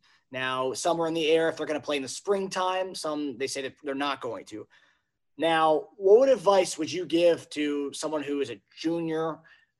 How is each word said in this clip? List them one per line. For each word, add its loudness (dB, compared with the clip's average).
Now, -2
some 0
are 0
in -2
the 0
air 4
if -4
they're -6
gonna -4
play -4
in -4
the -10
springtime. -2
Some, -6
they -2
say -6
that -8
they're -6
not -4
going -8
to. -14
Now, 2
what 8
would 6
advice 4
would -6
you -6
give 2
to -4
someone -6
who -4
is -4
a -14
junior, -4